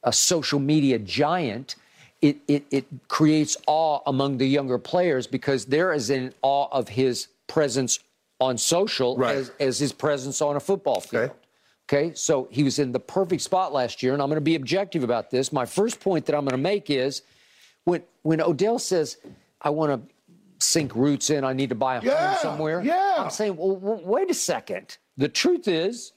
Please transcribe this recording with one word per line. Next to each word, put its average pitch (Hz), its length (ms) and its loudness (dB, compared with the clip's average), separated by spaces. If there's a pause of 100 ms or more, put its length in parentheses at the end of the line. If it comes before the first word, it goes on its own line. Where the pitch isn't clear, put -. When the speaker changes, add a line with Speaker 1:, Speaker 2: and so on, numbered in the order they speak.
Speaker 1:
a 110 100 2
social 151 460 2
media 139 400 2
giant, 135 760 -2 (460)
it, 143 160 4 (100)
it, 143 220 2
it - 160 0 (220)
creates 151 580 2
awe 151 400 0
among 139 320 0
the 131 100 2
younger 131 300 0
players 165 480 0
because 135 400 -2
they're 160 260 2
as 131 200 -2
in 131 320 -2
awe 139 280 2
of 131 160 -2
his 123 420 -2 (180)
presence 131 500 0 (420)
on 131 200 0
social 170 580 0
Speaker 2:
Right. 123 200 0
Speaker 1:
as, 131 220 -6
as 127 200 0
his 135 120 0
presence 139 480 -2
on 147 160 0
a 147 40 -2
football 143 420 -2
field. 120 300 -2
Speaker 2:
Okay. - 20 -18 (540)
Speaker 1:
Okay, 151 280 0
so 139 340 0
he 139 140 0
was 135 160 2
in 127 140 0
the 127 60 0
perfect 185 440 -2
spot 185 280 0
last 127 300 -2
year, 127 120 2
and 143 60 -2
I'm 139 80 2
gonna 151 140 0
be 160 140 2
objective 165 480 -2
about 117 260 -2
this. 131 240 0
My 127 140 0
first 220 320 0
point 175 260 0
that 151 80 0
I'm 147 100 0
gonna 131 140 0
make 196 320 -2
is 135 320 0 (640)
when, 175 180 2 (220)
when 160 180 2
Odell 180 380 2
says, 156 380 -2 (440)
"I 147 80 0
wanna 147 320 0 (560)
sink 135 380 0
roots 139 340 2
in, 147 140 2
I 131 100 -2
need 131 160 -2
to 123 60 -2
buy 131 220 0
a 110 40 -6
Speaker 2:
Yeah, 285 300 2
Speaker 1:
home 381 100 0
somewhere," 156 400 -2
Speaker 2:
yeah. 359 380 2
Speaker 1:
I'm 139 100 -4
saying, 202 260 -2
"Well, 190 200 0
w-, 196 280 -4
wait 311 280 0
a - 20 2
second." - 640 -6 (200)
The 143 120 0
truth - 380 2
is 185 500 -2